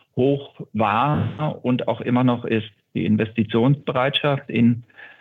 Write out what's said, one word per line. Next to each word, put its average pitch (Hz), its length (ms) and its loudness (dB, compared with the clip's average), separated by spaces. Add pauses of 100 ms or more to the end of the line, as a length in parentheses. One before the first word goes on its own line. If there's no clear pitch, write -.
(160)
hoch 139 440 0 (140)
war 113 880 0
und 123 260 0
auch 117 140 -4
immer 123 240 2
noch 120 180 0
ist. 110 280 -2 (220)
Die 98 120 -2
Investitionsbereitschaft 127 1400 0
in 117 340 2 (380)